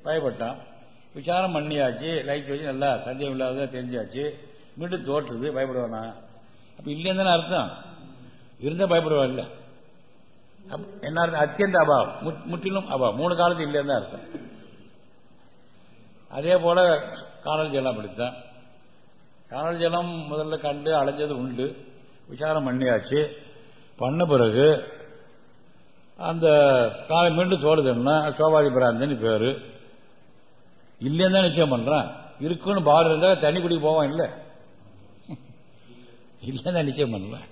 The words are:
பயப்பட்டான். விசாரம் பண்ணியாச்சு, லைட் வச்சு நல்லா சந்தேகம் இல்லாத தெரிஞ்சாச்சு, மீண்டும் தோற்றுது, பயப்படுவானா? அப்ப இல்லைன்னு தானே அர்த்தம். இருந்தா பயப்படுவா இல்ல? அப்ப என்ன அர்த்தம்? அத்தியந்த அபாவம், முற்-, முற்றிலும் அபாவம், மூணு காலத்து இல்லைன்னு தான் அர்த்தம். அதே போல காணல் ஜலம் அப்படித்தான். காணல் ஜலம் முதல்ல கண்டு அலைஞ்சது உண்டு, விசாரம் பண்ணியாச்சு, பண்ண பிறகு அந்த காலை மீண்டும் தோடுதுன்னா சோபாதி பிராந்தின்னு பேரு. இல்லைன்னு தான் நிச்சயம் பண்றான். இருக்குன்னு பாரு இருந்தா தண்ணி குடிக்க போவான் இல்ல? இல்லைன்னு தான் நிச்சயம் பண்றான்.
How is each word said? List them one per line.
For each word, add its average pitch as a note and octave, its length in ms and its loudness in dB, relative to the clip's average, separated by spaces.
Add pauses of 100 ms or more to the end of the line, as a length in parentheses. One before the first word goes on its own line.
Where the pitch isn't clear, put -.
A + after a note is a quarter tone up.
பயப்பட்டான். C3+ 560 -4 (560)
விசாரம் F3 400 -2
பண்ணியாச்சு, D3 560 -2 (140)
லைட் C#3+ 260 -4
வச்சு D3 180 -6
நல்லா C3+ 200 -2 (180)
சந்தேகம் C3+ 280 -6
இல்லாத C3 380 -4
தெரிஞ்சாச்சு, B2 500 -8 (520)
மீண்டும் E3 340 -8
தோற்றுது, C3+ 460 -4
பயப்படுவானா? B2 480 -4 (720)
அப்ப - 160 -14
இல்லைன்னு F#3 300 -4
தானே F#3 140 4
அர்த்தம். E3 340 -2 (880)
இருந்தா D3+ 260 -2
பயப்படுவா D#3 460 2
இல்ல? B2+ 100 -6 (1200)
அப்ப - 180 -12 (180)
என்ன D#3 220 -2
அர்த்தம்? E3 200 2
அத்தியந்த F#3 380 0
அபாவம், C#3+ 420 4
முற்-, D#3 220 -8
முற்றிலும் F#3+ 480 -6
அபாவம், B2+ 280 0
மூணு F3 140 0
காலத்து E3+ 320 2
இல்லைன்னு C#3+ 240 -2
தான் A#2+ 100 0
அர்த்தம். G2 240 -14 (2000)
அதே D#3+ 260 0
போல E3+ 220 2 (640)
காணல் D#3 300 -2
ஜலம் C3 180 0
அப்படித்தான். A#2 440 -8 (1160)
காணல் E3 300 -4
ஜலம் F3 300 0 (160)
முதல்ல D3+ 320 -6
கண்டு D3 400 -4
அலைஞ்சது C#3+ 420 -2
உண்டு, B2+ 240 -6 (640)
விசாரம் D3 380 -2
பண்ணியாச்சு, B2+ 520 0 (800)
பண்ண D3+ 260 0
பிறகு B2+ 420 6 (1500)
அந்த E3 280 0 (600)
காலை E3+ 280 4
மீண்டும் F3+ 280 2
தோடுதுன்னா C#3 520 4 (220)
சோபாதி D3+ 360 6
பிராந்தின்னு B2+ 460 2
பேரு. A2+ 320 2 (1500)
இல்லைன்னு E3+ 340 2
தான் F#3+ 120 6
நிச்சயம் D3+ 260 2
பண்றான். A#2+ 340 0 (320)
இருக்குன்னு F3 440 -2
பாரு D3+ 260 6
இருந்தா D#3+ 200 4 (140)
தண்ணி D#3 180 2
குடிக்க E3+ 220 0
போவான் D#3 280 2
இல்ல? D#3+ 120 -2 (2250)
இல்லைன்னு C3+ 360 -4
தான் D3+ 120 0
நிச்சயம் B2+ 260 -2
பண்றான். G#2 360 -12